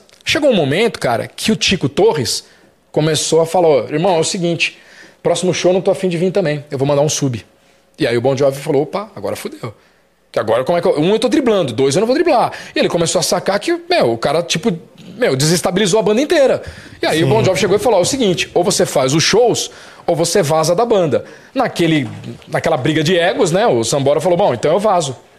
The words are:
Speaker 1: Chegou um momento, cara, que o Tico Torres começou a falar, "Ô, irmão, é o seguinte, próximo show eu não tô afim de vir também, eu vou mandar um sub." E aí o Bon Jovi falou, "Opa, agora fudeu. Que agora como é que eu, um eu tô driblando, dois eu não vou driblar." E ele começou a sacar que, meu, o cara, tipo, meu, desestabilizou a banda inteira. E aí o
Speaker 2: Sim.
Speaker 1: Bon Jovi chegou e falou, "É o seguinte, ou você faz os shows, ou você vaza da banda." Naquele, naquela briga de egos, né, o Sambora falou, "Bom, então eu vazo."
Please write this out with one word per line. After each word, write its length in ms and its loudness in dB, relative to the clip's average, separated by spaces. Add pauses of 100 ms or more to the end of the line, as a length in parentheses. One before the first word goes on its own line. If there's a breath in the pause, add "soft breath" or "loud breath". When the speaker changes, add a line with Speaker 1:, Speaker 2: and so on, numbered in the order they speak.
(240)
Speaker 1:
Chegou 280 0
um 40 2
momento, 440 0
cara, 280 -2
que 240 -4
o 40 0
Tico 340 -2
Torres 560 0 (460 soft breath)
começou 500 0
a 40 2
falar, 220 2
"Ô, 200 4
irmão, 280 0
é 40 2
o 40 2
seguinte, 540 -4 (460 loud breath)
próximo 300 0
show 180 2
eu 20 4
não 80 0
tô 100 0
afim 180 -2
de 80 -4
vir 140 0
também, 380 -2
eu 80 -8
vou 100 0
mandar 140 2
um 80 2
sub." 340 -4 (540 soft breath)
E 100 -2
aí 100 0
o 40 -2
Bon 160 2
Jovi 220 0
falou, 240 0
"Opa, 320 -8
agora 200 -8
fudeu. 380 -12 (580 soft breath)
Que 80 -4
agora 240 0
como 140 0
é 40 -2
que 60 0
eu, 120 2
um 120 2
eu 80 2
tô 80 0
driblando, 460 0
dois 220 2
eu 40 2
não 80 2
vou 80 2
driblar." 360 2 (240 loud breath)
E 40 -2
ele 100 2
começou 300 0
a 40 -2
sacar 360 -2
que, 160 -4 (140)
meu, 240 2
o 40 -4
cara, 260 -2
tipo, 280 -4 (460)
meu, 180 0
desestabilizou 640 0
a 40 2
banda 180 2
inteira. 400 2 (400 loud breath)
E 60 -2
aí 160 0
o 40 2
Speaker 2:
Sim. 60 2
Speaker 1:
Bon 100 2
Jovi 160 2
chegou 160 2
e 40 2
falou, 200 2
"É 40 6
o 20 0
seguinte, 480 0
ou 100 2
você 220 0
faz 300 0
os 80 2
shows, 480 2 (340 loud breath)
ou 100 0
você 280 0
vaza 320 0
da 100 2
banda." 400 0 (280 loud breath)
Naquele, 540 0 (400)
naquela 300 -2
briga 260 -2
de 140 2
egos, 340 0
né, 140 2
o 180 2
Sambora 380 0
falou, 160 0
"Bom, 160 2
então 180 0
eu 80 2
vazo." 360 0 (240)